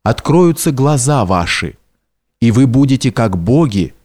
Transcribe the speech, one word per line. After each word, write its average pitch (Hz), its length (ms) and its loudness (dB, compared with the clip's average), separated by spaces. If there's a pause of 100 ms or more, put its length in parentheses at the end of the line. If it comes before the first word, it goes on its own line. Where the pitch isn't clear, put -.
откроются 170 680 0
глаза 135 540 0
ваши, 87 500 -4 (680)
и 117 100 2
вы 123 140 4
будете 131 460 0
как 110 260 -2
боги 101 560 0 (120)